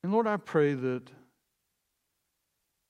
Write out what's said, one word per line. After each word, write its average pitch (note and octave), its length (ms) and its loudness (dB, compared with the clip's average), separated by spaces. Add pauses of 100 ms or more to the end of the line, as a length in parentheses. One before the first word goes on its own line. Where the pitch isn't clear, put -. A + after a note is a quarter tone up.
And F#3 80 -2
Lord, A3 160 2
I G#3 80 0
pray D3 380 0
that B2+ 280 -4 (1900)